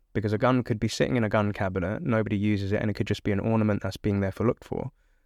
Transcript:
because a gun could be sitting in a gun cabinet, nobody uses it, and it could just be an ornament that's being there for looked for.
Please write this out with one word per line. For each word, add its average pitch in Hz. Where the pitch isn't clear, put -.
because 104
a 107
gun 123
could 107
be 117
sitting 131
in 113
a 104
gun 104
cabinet, 95
nobody 110
uses 101
it, 107
and 110
it 104
could 104
just -
be 104
an 98
ornament 107
that's 98
being 101
there 95
for 107
looked -
for. -